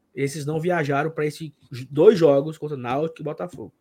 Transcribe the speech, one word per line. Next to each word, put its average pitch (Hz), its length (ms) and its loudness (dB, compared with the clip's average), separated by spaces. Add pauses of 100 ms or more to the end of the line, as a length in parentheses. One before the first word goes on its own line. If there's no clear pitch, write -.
(140)
Esses 139 320 -4
não 156 140 -2
viajaram 156 500 0
pra 156 160 -4
esses 151 240 -8 (400)
dois 170 280 6
jogos 151 380 4
contra 151 200 -10
Náutico 139 440 -6
e 151 40 -10
Botafogo. 151 560 -10